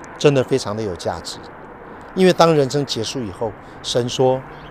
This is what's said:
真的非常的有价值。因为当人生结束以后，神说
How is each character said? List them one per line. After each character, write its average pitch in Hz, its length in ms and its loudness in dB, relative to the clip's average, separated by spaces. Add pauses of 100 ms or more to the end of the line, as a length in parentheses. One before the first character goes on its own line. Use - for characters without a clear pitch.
(160)
真 147 160 4
的 131 120 4
非 - 120 0
常 104 200 -4
的 110 40 -4
有 101 140 -4
价 87 240 -6
值。 - 200 -12 (800)
因 185 100 6
为 180 60 8
当 165 200 6
人 143 160 4
生 143 160 -2
结 117 200 -4
束 120 180 -6
以 104 80 -8
后， 104 220 -6 (320)
神 123 240 0
说 131 340 2 (280)